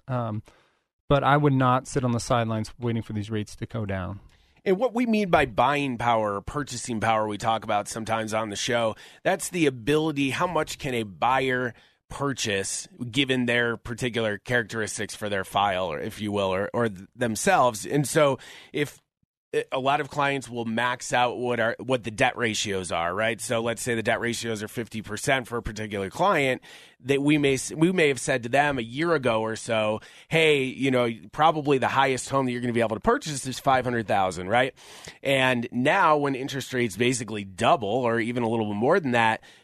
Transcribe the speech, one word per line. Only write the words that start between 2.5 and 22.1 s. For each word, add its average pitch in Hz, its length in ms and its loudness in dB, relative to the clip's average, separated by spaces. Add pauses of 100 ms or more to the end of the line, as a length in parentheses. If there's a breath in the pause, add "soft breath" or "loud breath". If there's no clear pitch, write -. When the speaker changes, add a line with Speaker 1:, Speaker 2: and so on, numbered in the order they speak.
Speaker 1:
waiting 117 240 -2
for 113 100 -10
these 104 160 -4
rates 107 280 -6
to 110 100 -8
go 110 180 -6
down. 95 360 -6 (440 soft breath)
Speaker 2:
And 190 140 2
what 233 160 0
we 247 100 2
mean 208 240 2
by 160 160 4
buying 127 540 0
power 110 360 2
or 101 60 -4
purchasing 123 580 -6
power 110 280 2
we 104 100 -6
talk 110 260 0
about 104 240 -2
sometimes 110 460 -4
on 110 160 -2
the 101 60 -8
show, 117 400 -2 (280 loud breath)
that's 180 260 0
the 165 180 2
ability, 139 640 0
how 151 160 0
much 156 320 -2
can 131 160 -4
a 113 80 -2
buyer 127 720 0 (340 soft breath)
purchase 113 800 -4 (240)
given 127 340 2
their 120 320 0
particular 113 640 -4
characteristics 113 760 -4
for 107 140 -6
their 98 140 -2
file, 95 480 0
or 73 80 -6
if 101 200 -8
you 104 120 -4
will, 98 200 0
or, 95 220 -2
or 117 160 0
th-, 95 260 -14
themselves. 123 720 2
And 143 220 0
so 143 320 4 (340 loud breath)
if, - 260 -4 (760)
a 135 60 -2
lot 139 200 2
of 139 100 -6
clients 139 400 -2
will 120 140 -6
max 120 480 -2
out 123 260 2
what 120 220 -2
are, 113 180 2
what 123 280 -2
the 113 60 -6